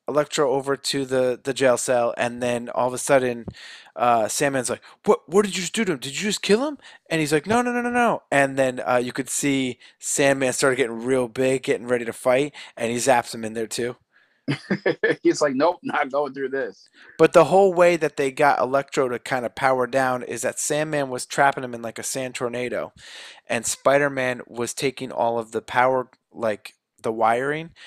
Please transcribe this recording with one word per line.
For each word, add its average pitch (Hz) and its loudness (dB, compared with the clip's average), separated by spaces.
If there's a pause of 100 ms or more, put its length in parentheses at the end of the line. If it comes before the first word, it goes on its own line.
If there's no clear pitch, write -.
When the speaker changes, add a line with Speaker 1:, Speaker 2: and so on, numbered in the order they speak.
Speaker 1:
Electro 143 0
over 135 -2
to 139 -4
the, 127 0
the 139 -4
jail 123 4
cell, 120 0
and 120 -4
then 120 -2
all 120 0
of 127 -2
a 127 -6
sudden, 123 2 (500)
uh, 117 4
Sandman's 139 -2
like, 110 -6 (220)
"What, - 2
what 190 4
did 185 -6
you 185 -6
just 170 -8
do 220 0
to 185 -2
him? 135 -4
Did 135 -10
you 170 -8
just 190 -4
kill 233 2
him?" 294 -8 (320)
And 160 0
he's 151 0
like, 170 0
"No, 226 2
no, 247 -2
no, 240 -2
no, 240 -4
no." 240 0
And 139 2
then, 131 0
uh, 123 2
you 123 -2
could 131 -6
see 135 -2 (200)
Sandman 135 2
started 131 2
getting 117 -2
real 127 0
big, 131 0
getting 120 -2
ready 120 -2
to 110 -8
fight, 131 0 (240)
and 117 -2
he 120 -2
zaps 120 2
him 113 -10
in 110 -8
there 113 -6
too. 120 -6 (500)
Speaker 2:
<laughs> 185 -2
He's 170 2
like, 143 2
"Nope, 165 2
not 143 -4
going 139 -2
through 135 -6
this." 131 -8 (280)
Speaker 1:
But 160 6
the 165 10
whole 190 4
way 175 6
that 151 -2
they 139 -2
got 143 4
Electro 135 0
to 120 -6
kinda 123 -4
power 131 0
down 127 -2
is - -8
that - -4
Sandman 151 -2
was 123 -8
trapping 139 0
him 123 -10
in, 117 -12
like, 113 -10
a 113 -12
sand 131 -6
tornado, 120 -6 (560)
and 117 -4
Spider-Man 135 0
was 117 -6
taking 131 -6
all 117 0
of 113 -8
the 110 -4
power, 127 0 (220)
like, - -6 (260)
the 117 -2
wiring, 127 0 (160)